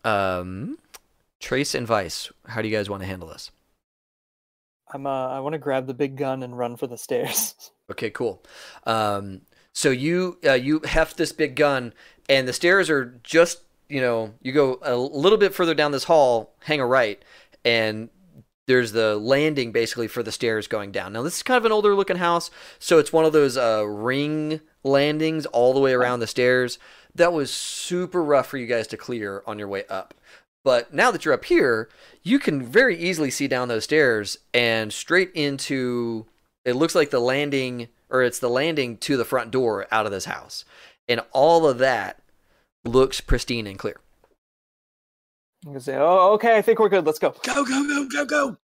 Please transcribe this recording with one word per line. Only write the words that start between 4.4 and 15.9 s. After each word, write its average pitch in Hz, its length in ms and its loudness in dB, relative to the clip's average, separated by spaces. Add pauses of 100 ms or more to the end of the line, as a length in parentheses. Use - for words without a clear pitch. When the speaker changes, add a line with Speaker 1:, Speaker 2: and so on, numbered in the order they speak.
Speaker 2:
I'm, 139 140 -10
uh, 131 220 -4
I 135 120 -6
wanna 151 180 -6
grab 131 280 -2
the 135 80 -8
big 135 220 -4
gun 131 260 -4
and 123 140 -12
run 120 200 -6
for 135 100 -8
the 117 120 -14
stairs. - 640 -4
<laughs> - 100 -20 (200)
Speaker 1:
Okay, 107 200 -8
cool. - 340 -6 (420)
Um, 101 540 -2 (320)
so - 160 0
you, 170 480 -2 (100)
uh, 139 60 6
you 139 320 2
heft - 320 0
this 156 160 -2
big 143 240 -4
gun, 135 380 0 (340)
and 135 180 2
the 123 60 -4
stairs 175 380 2
are 127 320 -2
just, 170 400 4 (260)
you 139 140 -2
know, 113 400 0
you 127 100 -6
go 135 300 2
a 127 120 -2
little 143 440 2
bit 190 160 2
further 165 180 0
down 147 200 2